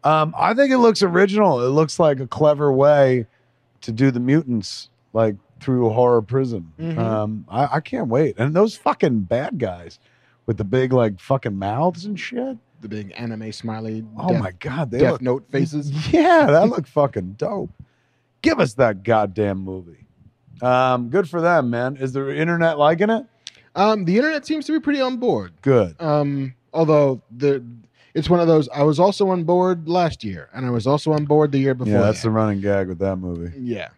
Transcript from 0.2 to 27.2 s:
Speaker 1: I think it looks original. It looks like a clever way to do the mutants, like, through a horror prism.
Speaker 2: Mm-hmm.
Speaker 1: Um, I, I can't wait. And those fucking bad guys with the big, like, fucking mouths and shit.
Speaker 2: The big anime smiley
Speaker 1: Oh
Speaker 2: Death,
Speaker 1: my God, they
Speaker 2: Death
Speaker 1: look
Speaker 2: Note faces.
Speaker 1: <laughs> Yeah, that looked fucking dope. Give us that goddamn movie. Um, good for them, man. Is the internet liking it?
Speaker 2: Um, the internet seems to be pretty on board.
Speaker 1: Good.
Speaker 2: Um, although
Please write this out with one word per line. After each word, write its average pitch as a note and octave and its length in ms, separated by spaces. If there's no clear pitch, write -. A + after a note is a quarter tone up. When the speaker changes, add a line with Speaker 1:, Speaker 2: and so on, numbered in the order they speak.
Speaker 1:
I F#3+ 160
think C4+ 180
it C4 60
looks A#3 240
original. F#3+ 640
It B2+ 40
looks D3+ 300
like D3 200
a C3 80
clever D3 440
way C3+ 540
to - 100
do C3 200
the A#2+ 80
mutants, B2+ 720
like, A2 240
through B2 280
a G#2+ 60
horror A#2+ 280
prism. A2+ 580
Speaker 2:
Mm-hmm. D#3+ 200
Speaker 1:
Um, A2 500
I, B2+ 280
I - 20
can't A3+ 280
wait. B2+ 300
And C#3 180
those G#3+ 220
fucking - 440
bad B2+ 360
guys F2 400
with A2 120
the G#2+ 60
big, B2+ 300
like, A2 260
fucking B2 380
mouths D#3 480
and G#3 120
shit. B3 400
Speaker 2:
The A2+ 80
big G#2 300
anime A2 340
smiley A2 540
Speaker 1:
Oh F3 100
Speaker 2:
Death, E3 100
Speaker 1:
my F#2+ 200
God, C#3 320
they B2 80
Speaker 2:
Death - 140
Speaker 1:
look B2+ 100
Speaker 2:
Note B2+ 260
faces. D3 400
Speaker 1:
<laughs> - 60
Yeah, D#4+ 320
that G#3 240
looked G3+ 180
fucking G#2+ 460
dope. G2 380
Give D4+ 160
us D3 160
that A2 280
goddamn G#2 540
movie. F#2+ 480
Um, B2+ 480
good F3 180
for E3 140
them, D#3+ 300
man. B2 260
Is C3+ 160
the C#3 220
internet E3 420
liking E3 320
it? A3+ 160
Speaker 2:
Um, G#3 300
the F3 120
internet D4 280
seems D4+ 220
to D4+ 60
be D#4+ 60
pretty C#4+ 220
on B3+ 160
board. C#3 360
Speaker 1:
Good. G#2+ 360
Speaker 2:
Um, C#3+ 540
although D3+ 480